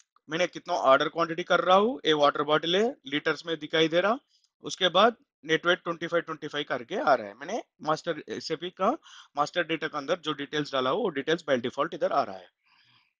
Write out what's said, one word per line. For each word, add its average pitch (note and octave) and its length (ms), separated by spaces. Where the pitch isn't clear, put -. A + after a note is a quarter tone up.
मैंने F3 160
कितना E3+ 280
ऑर्डर C#3 340
क्वांटिटी E3 340
कर F3 180
रहा F3+ 160
हूँ, A3+ 300
ये D#3 60
वाटर D3 300
बॉटल D#3 340
है, A#3 200
लीटर्स C#3+ 400
में E3 120
दिखाई D#3+ 300
दे E3 120
रहा। G#3+ 180
उसके F3+ 260
बाद G#3 280
नेट D#3+ 220
वेट F3 180
ट्वेंटी E3+ 220
फ़ाइव E3 160
ट्वेंटी D#3 260
फ़ाइव D3 200
करके C#3+ 280
आ B3 180
रहा A2 120
है। G2+ 80
मैंने D#3+ 280
मास्टर D3+ 460
एसएपी D#3+ 420
का F#3+ 200
मास्टर D3 280
डेटा D#3 240
के D3 100
अंदर D3 200
जो D3+ 140
डिटेल्स C#3+ 400
डाला C3 180
हो F3 80
वो A#3 100
डिटेल्स D#3 360
by C#3 120
default C3+ 380
इधर E3+ 180
आ C#3+ 100
रहा G2 140
है। F2+ 140